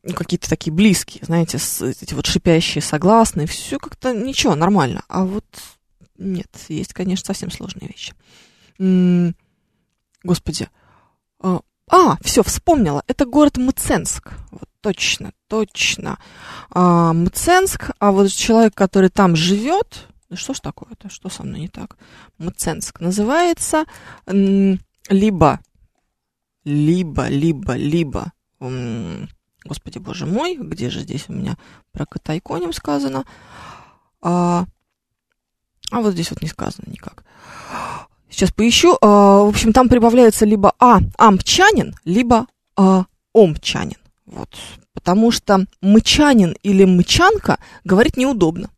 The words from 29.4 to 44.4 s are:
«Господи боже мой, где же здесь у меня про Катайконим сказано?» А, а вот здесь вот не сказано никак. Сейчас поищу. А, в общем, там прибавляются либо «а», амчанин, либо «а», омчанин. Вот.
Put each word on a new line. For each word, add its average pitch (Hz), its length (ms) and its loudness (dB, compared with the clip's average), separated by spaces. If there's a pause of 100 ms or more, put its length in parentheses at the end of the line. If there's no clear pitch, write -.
«Господи - 340 -16
боже - 260 -12
мой, 277 300 -4
где 160 340 -10
же 143 100 -10
здесь 139 300 -10
у - 40 -14
меня - 240 -8 (340)
про - 140 -10
Катайконим - 680 -10
сказано?» 277 500 -6 (1000)
А, 175 440 -2 (1300)
а 240 100 -4
вот 208 120 0
здесь 170 160 -6
вот - 120 -12
не - 60 -8
сказано - 400 -10
никак. - 360 -18 (1080)
Сейчас - 220 -2
поищу. 233 500 4
А, 202 420 8
в 208 40 4
общем, 214 260 0
там 254 160 4
прибавляются 233 560 4
либо 208 340 2
«а», 240 200 6 (180)
амчанин, 277 800 2 (100)
либо 233 400 2 (320)
«а», 190 280 4 (280)
омчанин. - 640 2 (300)
Вот. - 220 -16 (440)